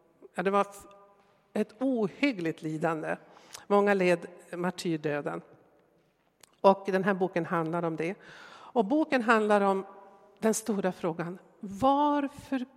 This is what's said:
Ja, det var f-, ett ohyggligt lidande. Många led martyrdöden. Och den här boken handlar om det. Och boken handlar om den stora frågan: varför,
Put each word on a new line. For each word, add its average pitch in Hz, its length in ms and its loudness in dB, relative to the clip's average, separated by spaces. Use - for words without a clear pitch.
Ja, 180 80 -6
det 190 80 0
var 202 100 4
f-, - 260 -6
ett 208 300 -4
ohyggligt 214 800 -2
lidande. 160 540 -4
Många 202 280 4
led 180 320 2
martyrdöden. 165 880 -4
Och 196 260 4
den 190 180 0
här 202 100 2
boken 180 320 -2
handlar 170 360 -2
om 160 140 -4
det. 160 180 -4
Och - 340 -2
boken 277 380 0
handlar 214 380 4
om 196 260 2
den 220 160 2
stora 190 380 -2
frågan: 175 460 -6
varför, 269 1040 0